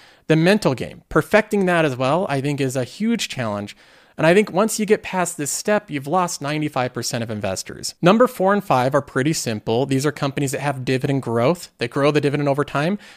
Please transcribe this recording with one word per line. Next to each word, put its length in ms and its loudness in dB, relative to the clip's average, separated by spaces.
the 80 6
mental 380 4
game. 360 -10
Perfecting 560 2
that 180 2
as 100 0
well, 360 0
I 100 -2
think, 180 -2
is 160 -2
a 100 -2
huge 440 -4
challenge. 480 -6
And 120 4
I 40 6
think 200 4
once 260 0
you 80 0
get 160 2
past 340 -4
this 140 -6
step, 400 -2
you've 160 -6
lost 340 -2
ninety-five 540 -2
percent 300 -4
of 80 -8
investors. 680 -6
Number 280 6
four 240 0
and 100 0
five 320 2
are 80 2
pretty 300 -2
simple. 540 -2
These 200 0
are 60 0
companies 400 -4
that 80 -4
have 240 -4
dividend 380 0
growth, 560 0
that 120 -4
grow 220 2
the 80 4
dividend 280 0
over 160 0
time, 320 -2